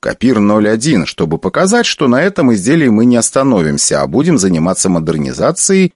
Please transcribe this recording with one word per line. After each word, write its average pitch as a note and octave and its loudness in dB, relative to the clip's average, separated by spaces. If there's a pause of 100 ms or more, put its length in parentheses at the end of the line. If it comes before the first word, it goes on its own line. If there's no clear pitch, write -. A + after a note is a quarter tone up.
«Копир A2 0
ноль G#2 2
один», A2+ 0
чтобы - -4
показать, G3+ 0
что - -2
на B2 2
этом E3+ 0
изделии B2+ 0
мы A2 2
не B2 4
остановимся, F#2 0
а C#2 -2
будем C#3 0
заниматься F#2 0
модернизацией F2 -2